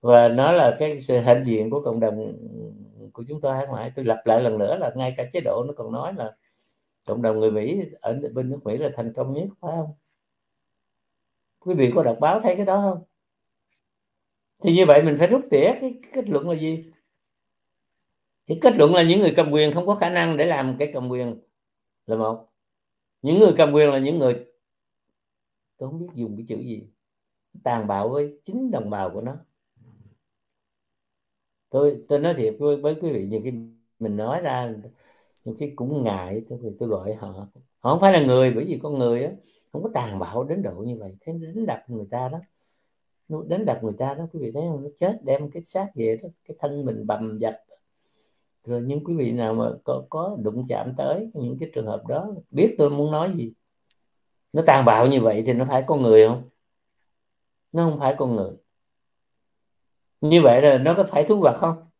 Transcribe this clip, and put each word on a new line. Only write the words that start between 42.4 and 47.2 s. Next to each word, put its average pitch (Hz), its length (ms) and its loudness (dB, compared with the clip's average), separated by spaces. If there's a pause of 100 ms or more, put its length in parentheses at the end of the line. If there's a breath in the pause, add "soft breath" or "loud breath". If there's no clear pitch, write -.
Nó 156 200 -8
đánh 190 160 -4
đập 117 200 -2
người 104 140 -6
ta 135 160 -4
đó, 165 180 -10
quý 165 100 -12
vị 113 120 -8
thấy 147 80 -6
không? 156 200 -6
Nó 143 60 -12 (100)
chết 185 260 -2
đem 139 260 -2
cái 170 120 -14
xác 196 320 -8
về 113 280 -2
đó, 175 60 -16 (200)
cái 156 120 -16
thân 143 240 -6
mình 110 220 -8
bầm 107 320 -6